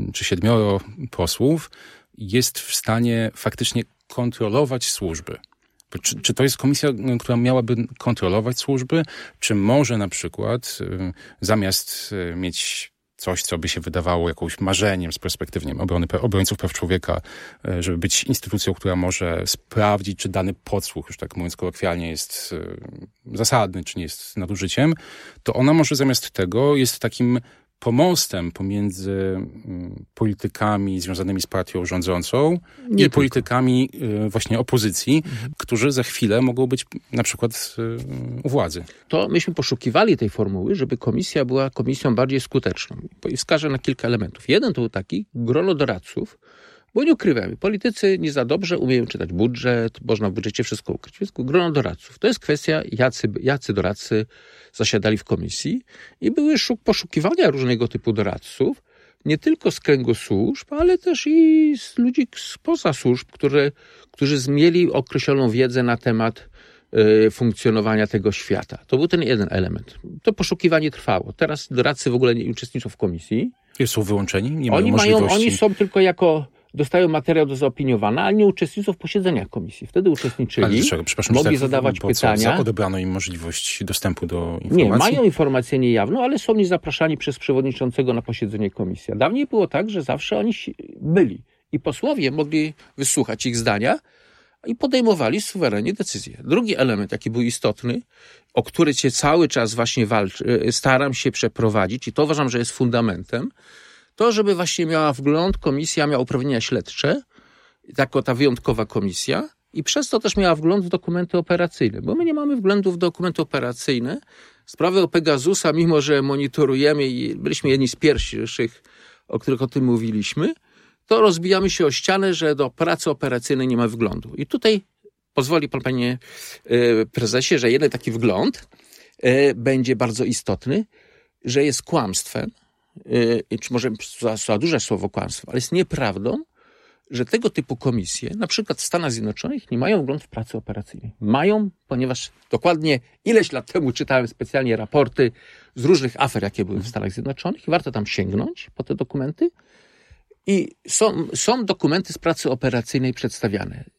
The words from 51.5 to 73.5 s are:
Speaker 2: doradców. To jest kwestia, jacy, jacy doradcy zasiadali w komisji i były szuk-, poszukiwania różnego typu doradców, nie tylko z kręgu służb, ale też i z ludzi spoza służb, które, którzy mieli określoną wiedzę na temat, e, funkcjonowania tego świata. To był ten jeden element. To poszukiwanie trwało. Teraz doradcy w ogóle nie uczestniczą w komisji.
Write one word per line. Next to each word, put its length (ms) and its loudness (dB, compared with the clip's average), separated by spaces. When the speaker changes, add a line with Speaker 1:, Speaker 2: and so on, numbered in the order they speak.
Speaker 2:
doradców. 460 -4
To 80 0
jest 120 0
kwestia, 440 -2
jacy, 380 0
jacy 320 0
doradcy 540 -2
zasiadali 460 0
w 60 -18
komisji 580 -4
i 100 0
były 280 4
szuk-, 260 -2
poszukiwania 640 2
różnego 380 2
typu 240 -2
doradców, 720 -2
nie 140 2
tylko 320 0
z 100 -4
kręgu 340 4
służb, 580 -2
ale 260 4
też 280 -2
i 520 6
z 200 -10
ludzi 280 2
spoza 560 -2
służb, 400 0
które, 400 2
którzy 420 0
mieli 400 4
określoną 580 2
wiedzę 320 2
na 140 2
temat, 520 -2
e, 40 4
funkcjonowania 760 2
tego 260 0
świata. 540 -4
To 100 2
był 120 2
ten 140 2
jeden 280 0
element. 440 -4
To 100 2
poszukiwanie 580 2
trwało. 420 -4
Teraz 380 -4
doradcy 400 0
w 40 2
ogóle 200 2
nie 160 -4
uczestniczą 380 -8
w 80 -16
komisji. 540 -2